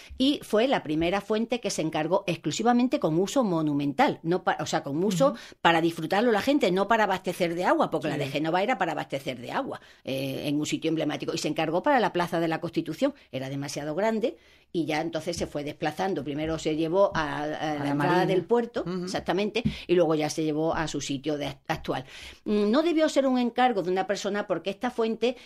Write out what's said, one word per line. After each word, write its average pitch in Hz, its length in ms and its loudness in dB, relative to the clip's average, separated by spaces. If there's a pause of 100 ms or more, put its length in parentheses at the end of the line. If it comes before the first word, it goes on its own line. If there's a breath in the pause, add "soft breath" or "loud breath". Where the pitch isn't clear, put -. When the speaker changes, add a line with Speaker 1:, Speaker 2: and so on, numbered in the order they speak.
(160 loud breath)
Speaker 1:
Y 269 280 2
fue 226 240 2
la 220 160 0
primera 165 360 0
fuente 226 380 -2
que 202 120 -4
se 180 120 -4
encargó 156 460 0
exclusivamente 240 720 2
con 160 180 2
uso 196 240 2
monumental, 156 800 2
no 180 220 0
pa-, 185 160 0
o 151 60 -4
sea, 160 160 0
con 151 200 -2
uso 185 280 4
Speaker 2:
Ujú. 226 60 -6 (240 loud breath)
Speaker 1:
para 170 200 6
disfrutarlo 170 520 2
la 202 100 2
gente, 269 280 4
no 190 160 2
para 220 180 4
abastecer 180 500 -2
de 175 100 -2
agua, 262 260 2
porque 151 180 -2
la 143 100 -2
de 143 80 -2
Speaker 2:
Sí. 135 60 -8
Speaker 1:
Génova 160 300 0
era 240 160 0
para 165 140 -2
abastecer 139 480 -6
de 123 100 -12
agua, 214 300 -6 (240 loud breath)
eh, 135 420 -4
en 147 140 0
un 151 60 -2
sitio 156 240 -2
emblemático. 151 440 -2
Y 165 40 -2
se - 100 -4
encargó 160 340 0
para 285 160 4
la 185 140 2
Plaza 175 280 0
de 170 80 0
la 160 120 -2
Constitución. 165 540 -2 (180 loud breath)
Era 131 160 -6
demasiado 143 460 -6
grande 220 420 0 (340 soft breath)
y 165 140 -2
ya 151 160 -2
entonces 165 360 -4
se 185 100 -4
fue 147 180 -6
desplazando. 151 600 -4
Primero 151 340 -4
se 156 180 -2
llevó 170 380 4
a, 147 240 -2
a 147 40 -4
Speaker 2:
A 151 40 -4
Speaker 1:
la 151 100 -6
Speaker 2:
la 151 180 -4 (160)
Speaker 1:
entrada 143 40 0
Speaker 2:
Marina. 175 320 4
Speaker 1:
del 185 180 2
puerto, 233 420 0
Speaker 2:
Ujú. 180 180 -4
Speaker 1:
exactamente, 190 580 -2 (240 loud breath)
y 175 80 4
luego 160 200 6
ya 151 160 0
se 160 140 -2
llevó 156 300 0
a 156 140 -2
su 143 120 -4
sitio 143 380 -4
de 143 80 -4
act-, 139 220 -10
actual. 139 360 -4 (400 loud breath)
Mm, 208 260 2
no 285 120 4
debió 311 260 4
ser 269 180 2
un 254 120 2
encargo 240 440 2
de 175 80 -2
una 190 160 0
persona 202 400 -2
porque 185 240 -2
esta 170 200 -4
fuente 226 560 -2